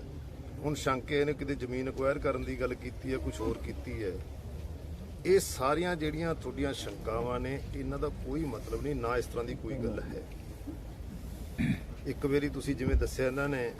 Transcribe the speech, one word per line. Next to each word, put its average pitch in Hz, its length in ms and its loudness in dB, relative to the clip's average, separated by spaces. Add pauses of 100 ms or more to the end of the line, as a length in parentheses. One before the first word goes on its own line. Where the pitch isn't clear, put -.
(640)
ਹੁਣ 147 100 2
ਸ਼ੰਕੇ 143 500 4
ਨੇ 147 80 4
ਕਿਤੇ 139 220 -2
ਜ਼ਮੀਨ 127 340 -2
ਐਕਵਾਇਰ 135 300 2
ਕਰਨ 135 260 0
ਦੀ 127 160 -2
ਗੱਲ 123 140 2
ਕੀਤੀ - 380 -4
ਹੈ, 131 60 2
ਕੁਛ 135 220 -2
ਹੋਰ 110 180 0
ਕੀਤੀ 117 460 -4
ਹੈ। 92 80 0 (1120)
ਇਹ 185 140 10
ਸਾਰੀਆਂ 165 560 4
ਜਿਹੜੀਆਂ 156 380 2
ਤੁਹਾਡੀਆਂ 131 380 0
ਸ਼ੰਕਾਵਾਂ 117 680 0
ਨੇ, 131 200 0 (160)
ਇਹਨਾਂ 139 220 -2
ਦਾ 147 100 2
ਕੋਈ 147 360 -2
ਮਤਲਬ 113 380 -2
ਨਹੀਂ, 143 120 0
ਨਾ 120 220 2
ਇਸ 117 100 2
ਤਰ੍ਹਾਂ 120 180 -2
ਦੀ 123 100 -4
ਕੋਈ 117 200 -4
ਗੱਲ 113 260 0
ਹੈ। - 220 -6 (1800)
ਇੱਕ 143 200 0
ਵਾਰੀ 143 220 4
ਤੁਸੀਂ 139 280 -2
ਜਿਵੇਂ 131 200 6
ਦੱਸਿਆ 123 300 4
ਇਹਨਾਂ 139 220 2
ਨੇ, 123 320 0